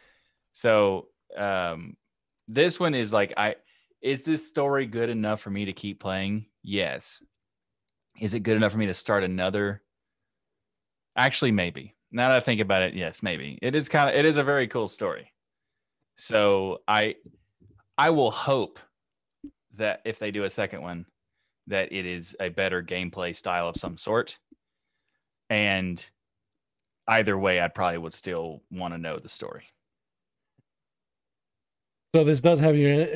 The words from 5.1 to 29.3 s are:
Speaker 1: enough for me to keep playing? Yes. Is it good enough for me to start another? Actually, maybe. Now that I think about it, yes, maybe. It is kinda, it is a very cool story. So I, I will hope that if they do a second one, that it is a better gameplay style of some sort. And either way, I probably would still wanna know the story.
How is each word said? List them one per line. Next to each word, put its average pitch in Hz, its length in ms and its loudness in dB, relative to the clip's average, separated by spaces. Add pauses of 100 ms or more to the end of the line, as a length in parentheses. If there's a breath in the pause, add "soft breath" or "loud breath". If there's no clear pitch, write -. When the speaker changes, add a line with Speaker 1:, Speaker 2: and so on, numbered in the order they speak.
Speaker 1:
enough 107 300 -2
for 104 100 -12
me 98 160 -4
to 95 60 -4
keep 101 280 -10
playing? 98 460 -4 (160)
Yes. 92 600 -4 (1000)
Is 107 140 -2
it 120 60 -2
good 110 160 2
enough 107 160 4
for 107 60 -4
me 107 80 0
to 92 80 -2
start 101 300 0
another? 98 580 -2 (1300)
Actually, 131 360 2
maybe. 87 420 -2 (180)
Now 120 160 2
that 131 80 6
I 123 40 4
think 117 200 0
about 95 220 2
it, 92 120 -2
yes, 85 280 -8
maybe. 71 400 -6
It 127 120 -2
is 151 140 -2
kinda, 143 300 4
it 147 60 6
is 156 120 4
a 147 60 4
very 135 260 0
cool 110 200 -4
story. - 440 -8 (840)
So 98 680 2
I, 107 300 2 (800)
I 151 140 4
will 143 200 4
hope 135 480 -2 (1000)
that 107 280 -2
if 113 140 -6
they 107 120 -6
do 104 140 -2
a 95 60 -2
second 95 320 -6
one, 87 240 -10 (600)
that 95 240 -2
it 95 120 -6
is 90 360 -10
a 95 80 -4
better 90 340 -2
gameplay 87 520 -6
style 87 340 -2
of 85 80 -8
some 87 200 -10
sort. - 420 -4 (1080)
And 95 560 0 (1000)
either 107 320 4
way, 92 220 2
I 87 80 2
probably 87 300 -2
would 82 140 -10
still 82 580 -8
wanna 87 280 -8
know 82 200 -8
the 80 100 -16
story. - 360 -14 (2500)